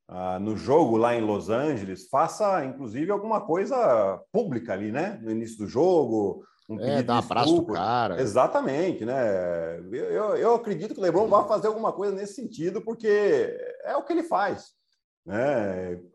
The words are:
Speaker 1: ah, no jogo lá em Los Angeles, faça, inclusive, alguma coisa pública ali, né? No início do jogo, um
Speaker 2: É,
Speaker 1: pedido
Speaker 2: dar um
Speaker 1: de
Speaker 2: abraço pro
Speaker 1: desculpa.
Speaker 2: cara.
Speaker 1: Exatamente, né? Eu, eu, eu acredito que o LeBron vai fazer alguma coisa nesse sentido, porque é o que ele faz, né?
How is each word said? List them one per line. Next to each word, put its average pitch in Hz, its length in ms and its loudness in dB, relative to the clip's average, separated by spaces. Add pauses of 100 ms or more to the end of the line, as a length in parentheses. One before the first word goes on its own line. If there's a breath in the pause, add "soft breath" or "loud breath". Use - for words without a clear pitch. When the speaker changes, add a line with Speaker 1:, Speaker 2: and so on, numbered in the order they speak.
Speaker 1:
ah, 92 320 -6
no 104 180 -2
jogo 113 400 4
lá 120 180 4
em 117 60 0
Los 101 280 -2
Angeles, 110 600 -4
faça, 165 560 0
inclusive, 131 460 -6
alguma 208 340 -2
coisa 156 720 2 (120)
pública 147 420 -2
ali, 104 180 -4
né? 147 300 -4
No 110 100 -6
início 113 280 -6
do 104 80 -6
jogo, 113 760 2 (240 loud breath)
um - 120 -8
Speaker 2:
É, 107 60 -4
Speaker 1:
pedido 135 200 0
Speaker 2:
dar 117 120 2
um - 20 4
Speaker 1:
de 110 60 -2
Speaker 2:
abraço 120 280 2
pro 170 80 6
Speaker 1:
desculpa. - 120 -4
Speaker 2:
cara. 104 480 0
Speaker 1:
Exatamente, 143 840 2
né? 90 720 0 (140)
Eu, 127 140 -6
eu, 185 300 0
eu 202 200 4
acredito 214 380 -4
que - 60 -10
o 202 40 -2
LeBron 180 260 4
vai 233 180 6
fazer 202 200 2
alguma 220 260 -2
coisa 202 220 -2
nesse 196 200 -10
sentido, 185 460 -6
porque 226 260 -6 (800)
é 247 100 -4
o 320 80 -2
que 320 80 -6
ele 330 120 0
faz, 196 480 -2 (540)
né? 98 760 -2 (160)